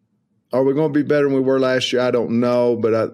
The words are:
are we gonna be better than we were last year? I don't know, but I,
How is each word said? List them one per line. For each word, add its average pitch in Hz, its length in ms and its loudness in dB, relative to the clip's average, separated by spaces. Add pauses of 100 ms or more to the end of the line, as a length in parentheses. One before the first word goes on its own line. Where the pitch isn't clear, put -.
(520)
are 127 120 0
we 135 100 0
gonna 156 200 0
be 147 100 2
better 143 220 0
than 139 80 0
we 135 80 0
were 131 180 0
last 127 340 0
year? 123 80 0
I 123 100 0
don't 117 280 0
know, 120 360 0
but 110 180 0
I, 110 200 0